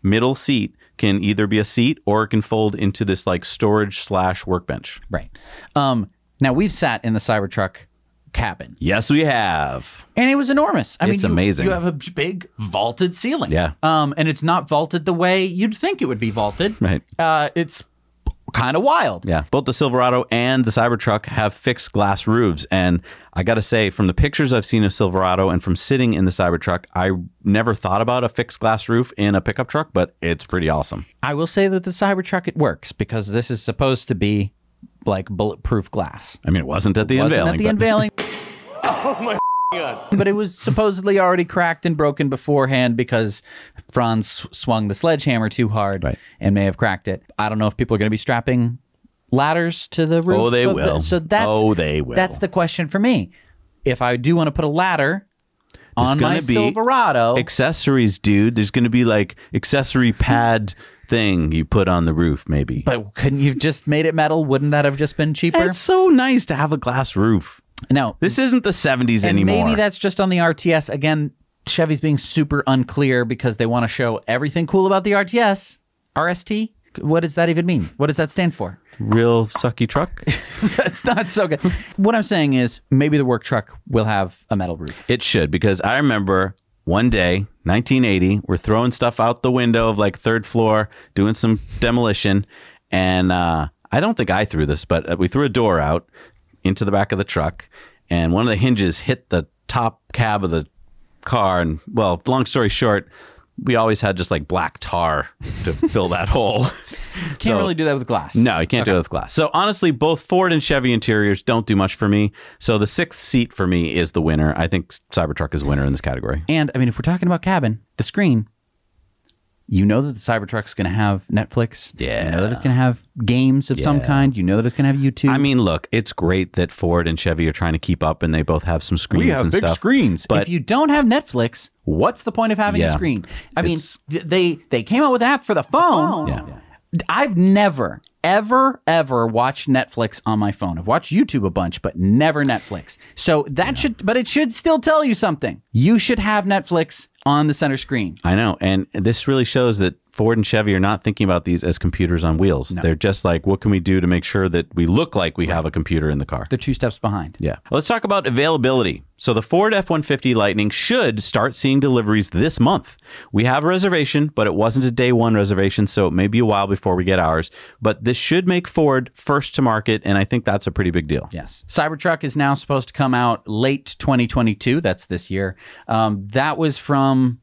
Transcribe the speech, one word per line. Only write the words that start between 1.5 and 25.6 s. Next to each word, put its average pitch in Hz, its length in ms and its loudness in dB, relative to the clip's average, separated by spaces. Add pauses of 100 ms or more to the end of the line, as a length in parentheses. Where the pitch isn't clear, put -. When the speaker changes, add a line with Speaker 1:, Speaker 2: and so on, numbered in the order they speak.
Speaker 1:
a 104 60 2
seat 127 400 0
or 107 180 0
it 104 60 -6
can 110 120 0
fold 110 340 0
into 98 300 -2
this, 95 220 -2
like, 90 180 -2
storage 104 540 -2
slash 92 480 -2
workbench. - 640 -6
Speaker 2:
Right. - 200 -8 (460)
Um, 131 340 0 (320)
now, 131 120 2
we've 175 180 0
sat 123 320 -2
in 113 100 0
the 107 60 0
Cybertruck 101 580 -2 (560)
cabin. 85 460 -6
Speaker 1:
Yes, 101 300 -2
we 147 160 2
have. 80 800 -2 (100)
Speaker 2:
And 247 140 2
it 277 60 2
was 277 140 0
enormous. 277 500 0
I 180 100 0
Speaker 1:
It's 190 140 0
Speaker 2:
mean, 98 60 0
you, 82 40 2
Speaker 1:
amazing. 98 320 2
Speaker 2:
you 190 60 2
have 175 160 -2
a 180 60 0
j-, - 180 -12
big 175 360 -6 (120)
vaulted 110 560 -2
ceiling. 233 360 -4
Speaker 1:
Yeah. 80 200 0 (100)
Speaker 2:
Um, 156 360 0
and 156 100 0
it's 151 160 -4
not 165 260 0
vaulted 156 360 -2
the 185 80 0
way 180 320 2
you'd 190 300 -2
think 370 260 -4
it - 40 -2
would 120 140 -4
be 113 120 -2
vaulted. 113 480 -2
Speaker 1:
Right. 90 220 0 (160)
Speaker 2:
Uh, 156 380 0
it's - 280 -6 (680)
kinda 131 260 0
wild. 220 460 0
Speaker 1:
Yeah. 80 240 0
Both 135 160 0
the 127 80 -2
Silverado 123 580 2
and 123 340 2
the 110 60 0
Cybertruck 117 560 0
have 107 260 -2
fixed - 400 -4
glass 101 340 0
roofs. 107 420 2
And 90 320 2 (320)
I 92 100 -4
gotta 110 180 0
say, 110 280 0
from 98 180 0
the 87 60 0
pictures 143 400 0
I've 110 120 0
seen 110 180 2
of 95 100 2
Silverado 92 560 2
and 87 140 0